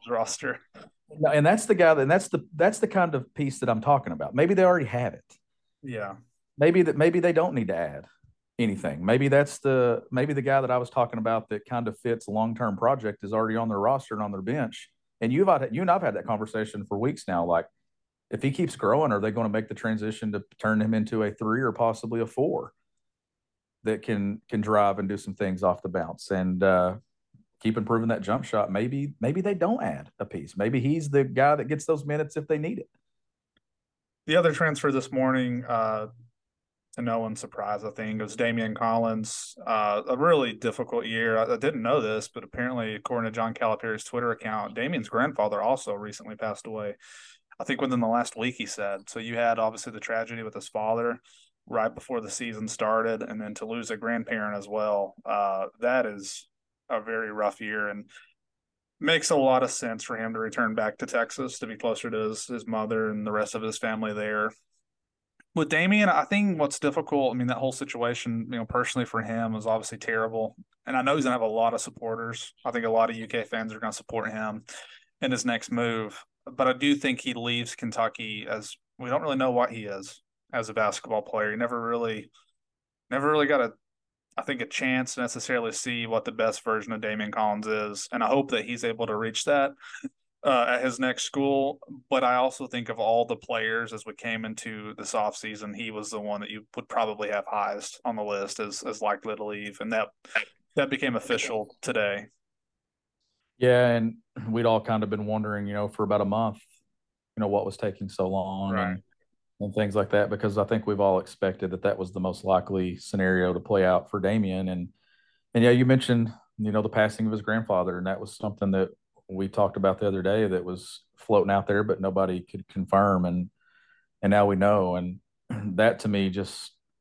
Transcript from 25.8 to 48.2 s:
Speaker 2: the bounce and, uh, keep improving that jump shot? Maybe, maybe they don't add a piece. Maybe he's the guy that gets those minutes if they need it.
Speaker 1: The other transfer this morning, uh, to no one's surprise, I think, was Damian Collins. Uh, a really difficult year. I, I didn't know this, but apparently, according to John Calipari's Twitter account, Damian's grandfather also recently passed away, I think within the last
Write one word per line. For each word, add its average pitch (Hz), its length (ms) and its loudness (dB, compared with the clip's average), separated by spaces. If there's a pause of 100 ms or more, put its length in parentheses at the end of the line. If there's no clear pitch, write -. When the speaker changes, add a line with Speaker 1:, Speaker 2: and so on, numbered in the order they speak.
Speaker 2:
the 92 80 -6
bounce 85 440 -4
and, 92 300 0
uh, 92 340 4 (640)
keep 110 160 0
improving 113 320 0
that 101 140 0
jump 120 220 -2
shot? 104 260 0
Maybe, 131 500 -2
maybe 151 200 0
they 196 140 0
don't 190 280 0
add 73 360 -6
a 98 80 -6
piece. 73 300 -12
Maybe 117 240 0
he's 147 280 0
the 139 140 4
guy 131 320 4
that 131 140 -2
gets 151 180 -4
those 147 180 0
minutes 147 320 -4
if 151 120 -6
they 156 100 0
need 165 220 -6
it. - 80 -14 (1400)
Speaker 1:
The 156 100 4
other 165 160 8
transfer 147 400 2
this 131 180 -2
morning, 131 560 2
uh, 110 420 0 (880)
to 127 60 -6
no 117 180 0
one's 110 200 -6
surprise, 104 420 -6
I 107 100 -6
think, 110 280 -6
was 104 160 -8
Damian 113 380 0
Collins. 113 840 -2 (100)
Uh, 107 400 2
a 127 120 0
really 143 340 4
difficult 113 540 -4
year. 113 320 2
I, 113 160 2
I - 20 4
didn't 139 240 -2
know 123 220 2
this, 107 260 -2
but 113 160 -14
apparently, 120 500 -4
according 113 380 -4
to - 20 -14
John 113 200 -2
Calipari's 110 500 -2
Twitter 120 260 -2
account, 107 440 -6
Damian's 123 340 -4
grandfather 107 540 0
also 117 320 0
recently 104 420 -12
passed 110 300 -6
away, 107 300 -8 (640)
I 135 60 -8
think 131 160 -2
within 127 200 0
the 113 60 2
last 117 300 0